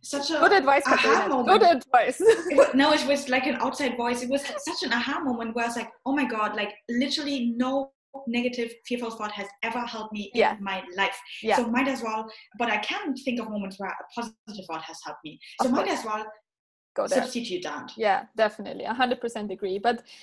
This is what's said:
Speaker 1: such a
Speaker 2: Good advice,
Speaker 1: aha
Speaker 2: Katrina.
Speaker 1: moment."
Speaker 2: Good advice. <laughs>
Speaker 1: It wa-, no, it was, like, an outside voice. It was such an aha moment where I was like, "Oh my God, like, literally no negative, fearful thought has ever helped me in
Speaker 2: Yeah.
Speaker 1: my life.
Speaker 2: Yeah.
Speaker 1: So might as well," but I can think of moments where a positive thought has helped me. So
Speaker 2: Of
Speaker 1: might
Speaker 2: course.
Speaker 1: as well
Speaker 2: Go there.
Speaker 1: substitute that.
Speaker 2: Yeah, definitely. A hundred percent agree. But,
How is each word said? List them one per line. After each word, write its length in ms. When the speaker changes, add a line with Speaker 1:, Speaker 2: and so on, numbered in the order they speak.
Speaker 1:
such 300
a 80
Speaker 2:
Good 140
advice, 340
Speaker 1:
aha 100
Speaker 2:
Katrina. 320
Speaker 1:
moment." 320
Speaker 2:
Good 160
advice. 440
<laughs> 300
Speaker 1:
It 60
wa-, 180
no, 180
it 140
was, 220
like, 180
an 100
outside 400
voice. 260
It 80
was 120
such 160
an 80
aha 280
moment 340
where 100
I 40
was 80
like, 140
"Oh 80
my 100
God, 320
like, 160
literally 680
no 360
negative, 440
fearful 240
thought 220
has 160
ever 180
helped 340
me 200
in 60
Speaker 2:
Yeah. 200
Speaker 1:
my 220
life. 220
Speaker 2:
Yeah. 140
Speaker 1:
So 120
might 200
as 140
well," 280
but 120
I 80
can 380
think 240
of 100
moments 280
where 120
a 140
positive 520
thought 160
has 220
helped 200
me. 140
So 60
Speaker 2:
Of 60
Speaker 1:
might 140
Speaker 2:
course. 120
Speaker 1:
as 80
well 180
Speaker 2:
Go 140
there. 140
Speaker 1:
substitute 400
that. 340
Speaker 2:
Yeah, 300
definitely. 480
A 80
hundred 300
percent 280
agree. 280
But, 240